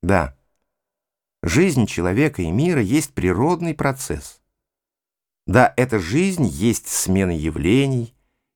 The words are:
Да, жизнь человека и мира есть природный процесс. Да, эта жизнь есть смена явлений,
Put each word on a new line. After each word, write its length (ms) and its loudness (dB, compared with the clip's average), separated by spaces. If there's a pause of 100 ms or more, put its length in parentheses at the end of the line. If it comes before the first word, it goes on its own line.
Да, 320 0 (1040)
жизнь 440 2
человека 560 0
и 80 -2
мира 320 0
есть 320 0
природный 580 0
процесс. 680 -6 (1040)
Да, 320 4
эта 200 0
жизнь 460 -2
есть 440 -2
смена 420 0
явлений, 840 0 (420)